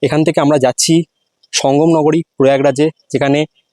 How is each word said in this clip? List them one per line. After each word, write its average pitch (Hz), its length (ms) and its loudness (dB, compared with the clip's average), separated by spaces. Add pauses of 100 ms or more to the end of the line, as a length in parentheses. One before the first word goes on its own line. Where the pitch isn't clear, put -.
এখান 147 240 -2
থেকে 160 140 0
আমরা 147 240 2
যাচ্ছি 127 300 0 (580)
সঙ্গম 143 440 0
নগরী 156 240 0 (180)
প্রয়াগরাজে, 139 480 2 (260)
যেখানে 139 260 0 (340)